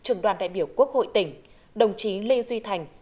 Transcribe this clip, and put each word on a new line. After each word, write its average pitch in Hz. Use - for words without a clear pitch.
Trưởng 196
đoàn 202
đại 180
biểu 180
Quốc 247
hội 262
tỉnh, 170
đồng 214
chí 196
Lê 240
Duy 233
Thành 196